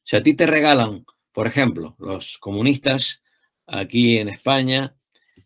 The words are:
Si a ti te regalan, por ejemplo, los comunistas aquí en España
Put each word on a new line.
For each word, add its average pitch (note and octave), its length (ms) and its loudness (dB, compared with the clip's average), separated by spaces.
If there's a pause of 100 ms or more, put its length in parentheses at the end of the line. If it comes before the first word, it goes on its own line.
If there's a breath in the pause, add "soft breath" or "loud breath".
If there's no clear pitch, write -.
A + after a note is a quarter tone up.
Si - 120 -2
a G#2+ 60 0
ti D3 120 4
te E3 120 0
regalan, C#3+ 580 2 (280)
por A2 140 -2
ejemplo, G#2 520 -2
los F#2 400 -12
comunistas C3 840 -2 (440)
aquí A2+ 520 0
en G#2 100 -4
España C3 680 -2 (500 soft breath)